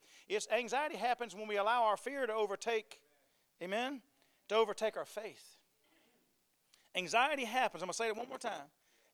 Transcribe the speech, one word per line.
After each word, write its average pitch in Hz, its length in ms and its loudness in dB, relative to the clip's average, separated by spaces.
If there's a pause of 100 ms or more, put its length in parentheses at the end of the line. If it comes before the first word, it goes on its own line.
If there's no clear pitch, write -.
(280)
It's, 202 240 -2
anxiety 247 440 0
happens 233 400 -2
when 214 120 -8
we 208 100 0
allow 226 260 4
our 208 140 4
fear 269 280 -4
to 214 80 -2
overtake, 220 680 0 (600)
amen, 233 400 -2 (480)
to 208 60 2
overtake 214 420 2
our 151 80 -4
faith. - 520 -12 (1400)
Anxiety 240 500 2
happens. 214 380 0
I'm 185 40 -6
gonna 170 60 -4
say 226 140 -2
it 214 100 -2
one 240 100 -8
more 262 120 -10
time. 160 320 -8 (420)